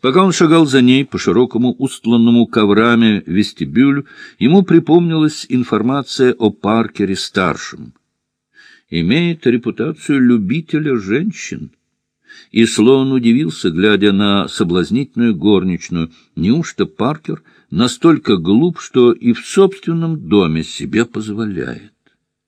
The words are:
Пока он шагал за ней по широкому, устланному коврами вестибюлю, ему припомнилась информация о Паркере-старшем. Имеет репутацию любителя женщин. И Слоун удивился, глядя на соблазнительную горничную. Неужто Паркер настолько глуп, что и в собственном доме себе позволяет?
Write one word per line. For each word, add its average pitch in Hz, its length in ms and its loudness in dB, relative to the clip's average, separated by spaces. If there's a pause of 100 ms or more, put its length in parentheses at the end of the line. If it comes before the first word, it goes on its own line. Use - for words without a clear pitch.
Пока 135 220 2
он 190 80 2
шагал 165 340 4
за 131 160 2
ней 127 220 4
по 113 140 -8
широкому, 123 560 0
устланному 117 760 2
коврами 110 760 2
вестибюлю, 104 800 -2 (320)
ему 175 260 4
припомнилась 165 840 2
информация 127 840 0
о 110 180 0
Паркере-старшем. 95 1400 -4 (960)
Имеет 151 560 -2
репутацию 123 760 -2
любителя 123 760 -2
женщин. 117 760 -6 (800)
И 113 140 2
Слоун 131 460 2
удивился, 127 580 0
глядя 101 440 2
на 101 340 0
соблазнительную 110 880 -2
горничную. 87 760 -2 (240)
Неужто 104 500 -2
Паркер - 580 -8 (260)
настолько 120 680 0
глуп, 113 420 0
что 120 320 2
и 120 220 0
в - 120 -6
собственном 165 840 -2
доме 80 340 2
себе - 420 -4
позволяет? 104 880 -8 (540)